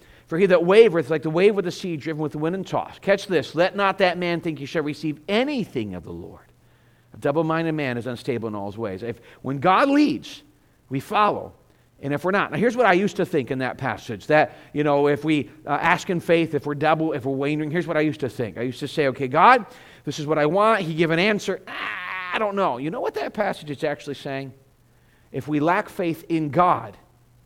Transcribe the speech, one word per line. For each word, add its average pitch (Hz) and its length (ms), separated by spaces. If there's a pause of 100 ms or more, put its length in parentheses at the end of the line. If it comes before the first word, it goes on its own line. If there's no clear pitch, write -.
(260)
For 160 120
he 196 80
that 180 160
wavereth, 175 480
like 160 120
the 160 80
wave 196 280
of 196 60
the 170 80
sea, 175 240
driven 151 260
with 147 80
the 156 80
wind 160 160
and 190 100
tossed." - 380
Catch 196 240
this. 147 300
"Let 180 180
not 196 240
that 180 180
man 175 240
think 156 200
he 143 40
shall 151 200
receive 147 340 (100)
anything 202 680
of 82 80
the 90 80
Lord. 90 320 (680)
A - 40
double-minded 160 560
man 135 260
is 117 80
unstable 120 400
in 107 80
all 101 160
his 101 80
ways." 101 240
If, 117 180 (220)
when 139 160
God 190 300
leads, 277 560 (440)
we 131 120
follow. 185 520 (480)
And 139 140
if 139 100
we're 180 60
not, 190 220
now 151 60
here's 226 180
what 247 100
I 185 60
used 185 240
to 175 100
think 135 240
in 135 80
that 127 180
passage, 110 520
that, 151 280 (160)
you 147 120
know, 143 240
if 143 160
we, 151 260 (160)
uh, - 60
ask 165 380
in 170 100
faith, 165 340
if 139 100
we're 147 120
double, 156 360
if 135 120
we're 135 100
wavering, 147 380
here's 165 160
what 165 80
I 156 60
used 151 180
to 135 80
think. 107 280
I 113 60
used 123 180
to 143 80
say, 143 200
"Okay, 131 180
God, 190 400 (380)
this 147 160
is 143 80
what 156 100
I 147 80
want." 202 360
He'd 160 120
give 160 160
an 165 80
answer. 202 480
"Ah, 185 680
I - 40
don't 208 160
know." 170 240
You 147 140
know 254 80
what 403 140
that 427 200
passage 190 340
is 143 140
actually 147 320
saying? 135 380 (800)
If 131 160
we 151 100
lack 175 300
faith 165 400
in 160 220
God 127 460 (500)